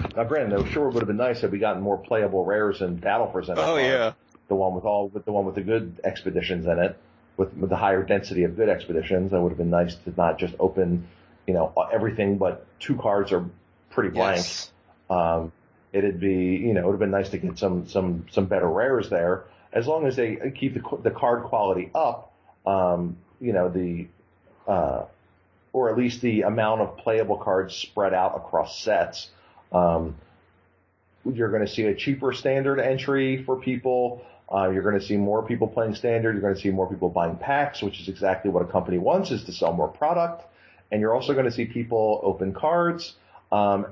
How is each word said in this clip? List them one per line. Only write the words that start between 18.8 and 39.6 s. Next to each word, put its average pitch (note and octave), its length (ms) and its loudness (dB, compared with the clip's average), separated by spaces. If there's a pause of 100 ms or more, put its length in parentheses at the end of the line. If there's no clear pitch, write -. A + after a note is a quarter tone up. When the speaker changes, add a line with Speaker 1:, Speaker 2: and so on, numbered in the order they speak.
Speaker 1:
there, F2+ 340 0 (300)
as A#2 120 0
long D#3 220 0
as B2+ 80 0
they B2 420 -2
keep C3+ 180 -2
the, - 280 -6
the A2 80 2
card A#2+ 320 0
quality F#2+ 500 0
up, - 380 -2 (340)
um, F2 520 2 (240)
you A#2+ 100 -2
know, F2+ 180 4
the, F2 380 -4 (600)
uh, D2+ 380 0 (680)
or B2 180 2
at A2+ 60 0
least A#2+ 240 0
the A2 200 2
amount A2 400 2
of - 160 -4
playable A2 400 0
cards F#2+ 380 0
spread F#2+ 400 -2
out F#2 200 2
across - 460 -2
sets. - 480 0 (420)
Um, E2 440 2 (1080)
you're A#2 280 0
gonna G#2+ 160 2
see A2+ 160 -2
a G#2 120 4
cheaper C3+ 380 -2
standard C3+ 460 0
entry C3 640 0
for C3 140 -2
people. B2 640 -2 (280)
Uh, F#2+ 180 2
you're F#2+ 140 0
gonna G2+ 180 2
see G#2 160 -2
more G2+ 260 2
people A2+ 240 -2
playing A2 280 -2
standard. A2+ 400 0
You're G2 60 -2
gonna G2 180 0
see G2+ 120 0
more F#2+ 180 0
people F2+ 200 -2
buying E2+ 260 0
packs, C#3 460 -2
which G2+ 180 -6
is - 80 -14
exactly F#2+ 440 -2
what F2 120 2
a - 20 -6
company F2+ 320 -2
wants: D#3+ 340 2
is A#2 120 -4
to - 80 -14
sell E2+ 220 0